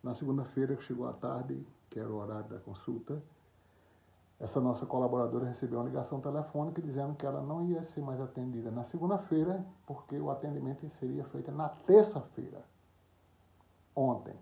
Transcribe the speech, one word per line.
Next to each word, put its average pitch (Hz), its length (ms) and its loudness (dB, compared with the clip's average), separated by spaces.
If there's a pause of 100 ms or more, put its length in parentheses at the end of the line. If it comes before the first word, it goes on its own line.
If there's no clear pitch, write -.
Na 123 120 -4
segunda-feira, 135 600 0
que - 60 -10
chegou 123 260 -4
à 123 40 -6
tarde, 135 540 -6 (240)
que 110 100 -6
era 110 100 -4
o 107 60 -2
horário 107 320 -6
da 113 100 -10
consulta, 123 640 -6 (1160)
essa 117 200 0
nossa 127 260 2
colaboradora 123 600 2
recebeu 120 320 -4
uma 120 60 -2
ligação 135 360 -4
telefônica 151 600 -2
dizendo 143 340 -2
que 143 120 -4
ela 139 160 -2
não 151 240 -2
ia 170 160 2
ser 143 180 -8
mais 131 180 -4
atendida 127 520 -4
na 120 120 -4
segunda-feira, 180 840 2 (220)
porque - 320 -8
o 147 120 -2
atendimento 139 580 -4
seria 135 380 -4
feito 139 260 -6
na 151 160 -2
terça-feira, - 960 6 (1300)
ontem. 131 480 0